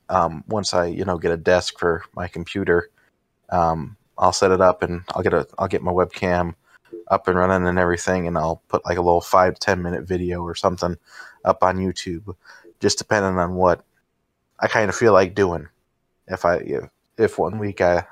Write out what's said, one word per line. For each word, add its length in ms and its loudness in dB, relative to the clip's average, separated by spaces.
um, 380 0
once 280 -4
I, 120 2
you 180 -4
know, 140 -2
get 140 0
a 40 -2
desk 420 0
for 260 0
my 140 -8
computer, 640 -2
um, 460 -2
I'll 160 2
set 200 4
it 80 4
up 220 4
and 200 -4
I'll 80 -4
get 120 0
a, 120 0
I'll 80 -2
get 160 -4
my 80 -2
webcam 640 -2
up 160 0
and 100 2
running 300 2
and 120 0
everything, 500 0
and 100 -2
I'll 300 -4
put, 180 -4
like, 100 -2
a 60 0
little 180 4
five 340 2
to 60 -14
ten 220 0
minute 220 -4
video 380 -4
or 120 -8
something 420 -2
up 200 0
on 140 2
YouTube, 560 -6
just 180 0
depending 400 0
on 180 0
what 280 2
I 80 0
kinda 240 0
feel 200 4
like 220 4
doing. 320 0
If 160 -6
I, 140 2
if, 260 -6
if 200 0
one 200 -2
week 220 -6
I, 320 2